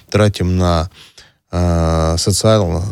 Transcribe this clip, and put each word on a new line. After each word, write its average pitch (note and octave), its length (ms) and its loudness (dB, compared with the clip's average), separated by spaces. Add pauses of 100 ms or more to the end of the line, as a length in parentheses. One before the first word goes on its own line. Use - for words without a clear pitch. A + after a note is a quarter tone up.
тратим F#2+ 480 0
на, F2 320 0 (600)
э, E2 680 0
социал-, F#2+ 640 0 (100)